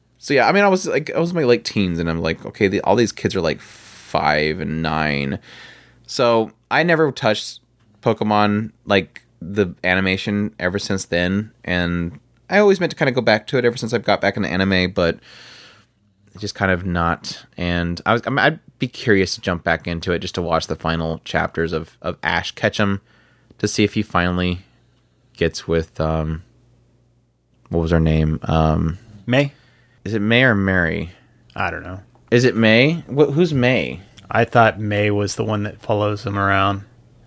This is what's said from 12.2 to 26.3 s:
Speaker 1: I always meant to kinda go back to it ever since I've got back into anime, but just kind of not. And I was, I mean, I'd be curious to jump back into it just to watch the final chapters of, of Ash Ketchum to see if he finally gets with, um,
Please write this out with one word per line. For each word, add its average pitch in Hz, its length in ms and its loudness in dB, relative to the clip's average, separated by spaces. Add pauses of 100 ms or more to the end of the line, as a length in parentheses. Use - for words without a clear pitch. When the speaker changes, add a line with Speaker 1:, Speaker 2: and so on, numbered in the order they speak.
Speaker 1:
I 190 80 2
always 196 220 4
meant 170 120 -2
to - 60 -14
kinda 139 140 2
go 123 100 -2
back 110 260 2
to 139 100 -2
it 120 80 2
ever 120 120 2
since 117 160 -6
I've 113 100 -2
got 101 180 2
back 98 160 0
into 98 120 -2
anime, 92 420 2
but 85 280 0 (1200)
just 104 160 -8
kind 95 160 0
of 90 140 -2
not. 85 600 -4 (100)
And 87 500 -4
I 110 80 2
was, 120 120 -2
I - 60 -4
mean, 135 80 -2
I'd 151 200 2 (200)
be 131 80 -4
curious 95 480 0
to - 60 -14
jump 87 220 -4
back 85 240 -2
into 85 240 -4
it 87 80 0
just - 160 -10
to 92 60 -4
watch 82 260 -2
the 80 80 -4
final 82 480 -4
chapters 82 480 -4
of, 80 300 -8
of 87 220 -8
Ash 85 280 -2
Ketchum 101 480 -2 (600)
to 110 100 -2
see - 160 0
if - 80 0
he 110 80 -2
finally 90 580 0 (800)
gets - 300 -2
with, 82 320 -4
um, 80 440 -4 (1200)